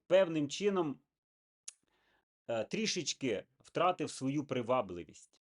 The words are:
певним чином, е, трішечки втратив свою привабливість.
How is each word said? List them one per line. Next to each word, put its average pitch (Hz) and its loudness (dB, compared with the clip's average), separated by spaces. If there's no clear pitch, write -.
певним 165 4
чином, 180 0
е, 113 0
трішечки 139 -2
втратив 165 0
свою 135 -4
привабливість. 113 -2